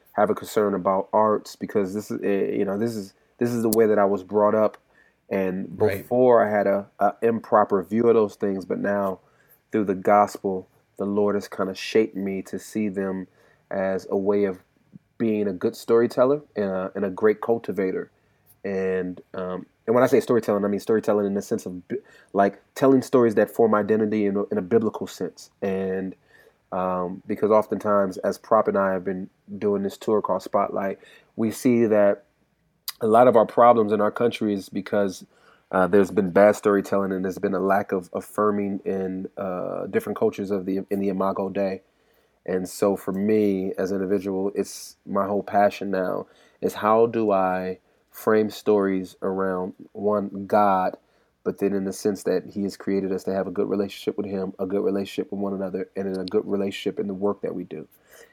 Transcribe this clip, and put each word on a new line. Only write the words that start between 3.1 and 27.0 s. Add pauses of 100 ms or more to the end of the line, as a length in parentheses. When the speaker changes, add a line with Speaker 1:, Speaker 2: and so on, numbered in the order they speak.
Speaker 1:
this
is
the
way
that
I
was
brought
up. (540)
And
Speaker 2:
Right.
Speaker 1:
before
I
had
a, (120)
a
improper
view
of
those
things,
but
now (520)
through
the
gospel, (280)
the
Lord
has
kinda
shaped
me
to
see
them (420)
as
a
way
of (580)
being
a
good
storyteller (140)
and
a,
and
a
great
cultivator. (540)
And, (140)
um, (200)
and
when
I
say
storytelling,
I
mean
storytelling
in
the
sense
of
bi-, (360)
like, (140)
telling
stories
that
form
identity
in
a,
in
a
biblical
sense. (120)
And, (580)
um,